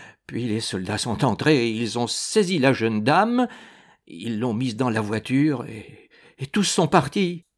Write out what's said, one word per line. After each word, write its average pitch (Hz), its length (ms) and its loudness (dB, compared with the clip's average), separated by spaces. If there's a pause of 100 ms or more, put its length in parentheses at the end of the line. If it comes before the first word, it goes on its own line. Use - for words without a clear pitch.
(280)
Puis 120 200 -6
les 107 120 -2
soldats 101 380 -4
sont 107 260 -2
entrés, 123 460 2
ils 113 300 -2
ont 120 80 0
saisi 190 500 0
la 135 160 4
jeune 110 300 0
dame, 226 440 2 (600)
ils 104 320 -6
l'ont 117 160 0
mise 123 200 -2
dans 123 140 0
la 110 100 0
voiture 120 680 0
et, - 440 -16 (300)
et 139 80 -8
tous 208 160 0
sont 180 240 2
partis. » 175 580 0 (120)